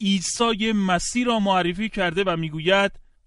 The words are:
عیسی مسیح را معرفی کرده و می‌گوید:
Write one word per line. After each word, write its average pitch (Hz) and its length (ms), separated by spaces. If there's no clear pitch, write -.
عیسی 214 720
مسیح 196 540
را 233 140
معرفی 190 500
کرده 185 340
و 180 140
می‌گوید: 165 540